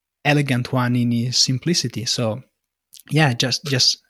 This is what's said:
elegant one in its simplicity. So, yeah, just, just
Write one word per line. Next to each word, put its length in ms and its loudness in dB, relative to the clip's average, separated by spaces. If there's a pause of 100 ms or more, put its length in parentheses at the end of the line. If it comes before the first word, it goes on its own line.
(220)
elegant 520 0
one 200 2
in 160 2
its 280 0
simplicity. 680 -2
So, 380 -4 (680)
yeah, 240 4
just, 320 -4
just 460 0